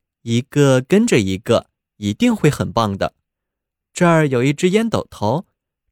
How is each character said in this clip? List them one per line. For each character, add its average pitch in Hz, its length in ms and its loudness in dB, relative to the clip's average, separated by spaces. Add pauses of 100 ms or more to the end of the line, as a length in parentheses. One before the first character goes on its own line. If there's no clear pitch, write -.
(220)
一 117 180 -2
个 135 400 2
跟 202 260 2
着 160 140 2
一 95 180 -2
个， - 320 -2 (280)
一 104 140 -4
定 240 220 0
会 165 160 0
很 95 220 -4
棒 101 260 -2
的。 - 160 -6 (800)
这 - 120 -2
儿 160 220 4
有 127 160 -2
一 143 100 0
只 180 180 -2
烟 214 200 -2
斗 - 180 -4
头， 120 380 -6 (460)